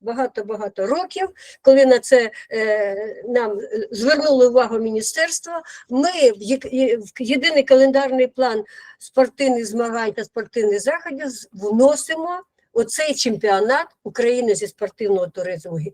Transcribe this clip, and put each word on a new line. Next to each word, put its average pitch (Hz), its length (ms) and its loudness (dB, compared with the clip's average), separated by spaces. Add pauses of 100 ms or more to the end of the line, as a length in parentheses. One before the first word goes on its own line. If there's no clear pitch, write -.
багато-багато 214 840 -6
років, 370 420 -4 (320)
коли 269 240 8
на 247 140 6
це, 233 320 2 (200)
е, 214 760 -4
нам, 226 320 -2
е, 214 320 -8
звернуло 262 580 2
увагу 233 280 2
міністерство, 226 760 -4 (360)
ми 330 420 2
в 202 100 -12
є-, 254 180 -2 (120)
є-, 254 260 2
в 208 240 -16
єдиний 277 420 0
календарний 262 640 4
план 247 360 -2 (360)
спортивних 254 680 0
змагань 226 460 -4
та 220 120 -8
спортивних 208 580 -2
заходів 294 480 -6
з-, - 240 -16
вносимо 294 880 0 (320)
оцей 269 400 -2
чемпіонат 214 760 0 (160)
України 233 520 0
зі 202 120 -6
спортивного 196 600 -4
туризму, 175 520 -8
гі-, 170 140 -8